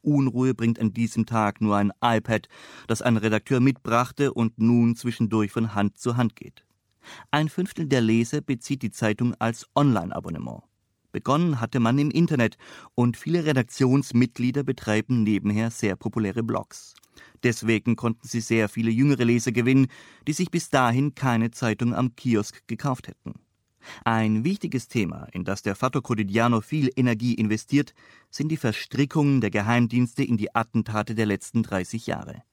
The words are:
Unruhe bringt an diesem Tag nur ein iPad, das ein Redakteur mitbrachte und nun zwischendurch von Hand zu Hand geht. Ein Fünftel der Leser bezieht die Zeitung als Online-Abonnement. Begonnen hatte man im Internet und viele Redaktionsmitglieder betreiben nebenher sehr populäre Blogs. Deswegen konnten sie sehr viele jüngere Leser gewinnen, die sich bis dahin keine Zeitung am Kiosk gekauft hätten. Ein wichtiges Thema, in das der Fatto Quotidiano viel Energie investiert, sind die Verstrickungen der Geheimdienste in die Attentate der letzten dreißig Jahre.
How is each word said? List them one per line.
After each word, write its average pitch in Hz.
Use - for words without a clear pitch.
Unruhe 131
bringt 117
an 107
diesem 113
Tag 107
nur 104
ein 101
iPad, 113
das 113
ein 117
Redakteur 110
mitbrachte 127
und 113
nun 117
zwischendurch 110
von 113
Hand 101
zu 120
Hand 120
geht. -
Ein 151
Fünftel 180
der 135
Leser 117
bezieht 135
die 110
Zeitung 113
als 113
Online-Abonnement. 87
Begonnen 147
hatte 117
man 117
im 147
Internet 147
und 120
viele 165
Redaktionsmitglieder 131
betreiben 113
nebenher 104
sehr 101
populäre 110
Blogs. -
Deswegen 113
konnten 113
sie 117
sehr 113
viele 113
jüngere 127
Leser 120
gewinnen, 127
die 151
sich 180
bis -
dahin 131
keine 117
Zeitung 117
am 120
Kiosk -
gekauft 127
hätten. -
Ein 110
wichtiges 147
Thema, 85
in 90
das 98
der 101
Fatto 131
Quotidiano 113
viel 143
Energie 120
investiert, 110
sind 147
die 156
Verstrickungen 139
der 104
Geheimdienste 120
in 117
die 107
Attentate 110
der 110
letzten 104
dreißig 98
Jahre. -